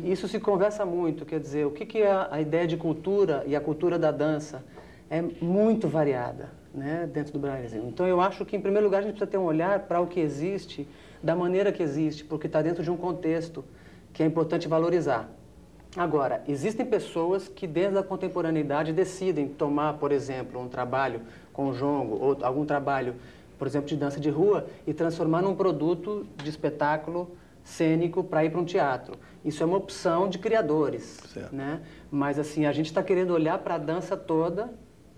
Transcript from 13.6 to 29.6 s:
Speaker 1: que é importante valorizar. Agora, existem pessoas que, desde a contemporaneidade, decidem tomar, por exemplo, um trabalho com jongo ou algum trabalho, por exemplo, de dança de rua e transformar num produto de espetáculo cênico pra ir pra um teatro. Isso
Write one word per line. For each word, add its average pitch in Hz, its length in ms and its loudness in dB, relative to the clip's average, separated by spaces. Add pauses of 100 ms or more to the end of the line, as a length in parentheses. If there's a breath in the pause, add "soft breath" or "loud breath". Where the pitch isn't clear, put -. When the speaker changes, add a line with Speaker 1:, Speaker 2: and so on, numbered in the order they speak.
Speaker 1:
que - 80 -4
é 160 60 4
importante 160 400 2
valorizar. 160 600 2 (680)
Agora, 147 500 2
existem 208 380 0
pessoas 190 640 0
que, - 180 -10
desde 185 320 2
a 190 60 2
contemporaneidade, 160 920 0
decidem 170 540 0
tomar, 151 460 0
por 147 180 0
exemplo, 127 500 -2
um 123 60 -8
trabalho 123 540 -2 (300 loud breath)
com 139 220 -2
jongo 131 500 0
ou 135 220 4
algum 135 200 2
trabalho, 135 500 0 (420 loud breath)
por 135 80 -4
exemplo, 139 220 0
de 160 80 -2
dança 139 240 -2
de 147 100 2
rua 185 380 4 (180 loud breath)
e 147 80 -2
transformar 165 480 2
num 190 140 2
produto 180 800 0
de 147 160 -6
espetáculo 156 800 -2 (320 loud breath)
cênico 165 600 2
pra 156 220 2
ir 160 60 0
pra 175 80 -2
um 170 60 0
teatro. 143 500 0 (280 loud breath)
Isso 156 200 -2